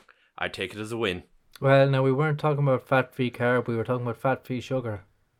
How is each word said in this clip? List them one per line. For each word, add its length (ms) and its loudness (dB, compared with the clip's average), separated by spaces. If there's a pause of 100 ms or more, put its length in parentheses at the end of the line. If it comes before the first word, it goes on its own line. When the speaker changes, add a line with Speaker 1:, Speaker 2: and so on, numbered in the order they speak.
(380)
Speaker 1:
I 120 -6
take 240 -6
it 80 -10
as 100 -10
a 60 -6
win. 260 -2 (380)
Speaker 2:
Well, 260 6
now, 160 2
we 80 4
weren't 280 0
talking 240 0
about 240 0
fat 280 0
v 160 -2
carb, 360 0
we 100 -2
were 80 -2
talking 200 -4
about 120 -6
fat 280 -2
v 140 -6
sugar. 460 -6 (340)